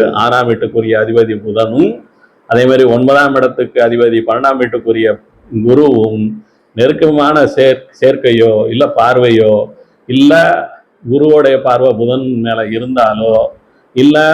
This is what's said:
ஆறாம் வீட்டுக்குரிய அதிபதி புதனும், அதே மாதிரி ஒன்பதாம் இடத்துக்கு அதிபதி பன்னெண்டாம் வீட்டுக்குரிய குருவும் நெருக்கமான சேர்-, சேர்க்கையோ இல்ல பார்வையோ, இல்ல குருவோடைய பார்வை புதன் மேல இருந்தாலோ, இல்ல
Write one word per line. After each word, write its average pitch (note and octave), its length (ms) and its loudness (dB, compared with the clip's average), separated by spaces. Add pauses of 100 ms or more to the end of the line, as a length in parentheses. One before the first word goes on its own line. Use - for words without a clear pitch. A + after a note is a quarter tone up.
(120)
ஆறாம் A#2+ 360 0
வீட்டுக்குரிய A2+ 480 -4
அதிபதி A2 440 0
புதனும், A2+ 500 -2 (580)
அதே A#2+ 160 0
மாதிரி C3 200 4
ஒன்பதாம் C3+ 500 2
இடத்துக்கு B2+ 480 -2
அதிபதி A#2 380 0
பன்னெண்டாம் B2+ 400 -2
வீட்டுக்குரிய A2+ 460 -2 (440)
குருவும் A#2 720 0 (560)
நெருக்கமான D3 600 0 (100)
சேர்-, C3 440 0
சேர்க்கையோ A#2 600 0 (160)
இல்ல A#2 180 0
பார்வையோ, A2+ 680 2 (540)
இல்ல C3+ 240 2 (800)
குருவோடைய D3 520 2
பார்வை B2+ 300 0
புதன் B2 340 -4 (140)
மேல A2+ 240 -4
இருந்தாலோ, A2+ 680 -2 (640)
இல்ல C#3+ 200 2 (180)